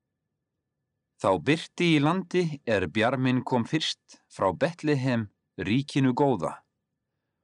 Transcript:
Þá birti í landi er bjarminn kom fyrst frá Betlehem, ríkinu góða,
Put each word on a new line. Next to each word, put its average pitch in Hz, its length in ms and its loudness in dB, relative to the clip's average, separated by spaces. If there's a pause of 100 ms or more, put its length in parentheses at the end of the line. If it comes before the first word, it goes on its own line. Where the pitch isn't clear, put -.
(1160)
Þá 104 140 0 (100)
birti 170 540 0
í 147 100 4
landi 180 400 0 (240)
er 98 160 2
bjarminn 127 560 0
kom 123 240 0
fyrst - 640 -6
frá 95 240 0
Betlehem, 135 760 -2 (260)
ríkinu 135 560 0
góða, 120 460 0 (840)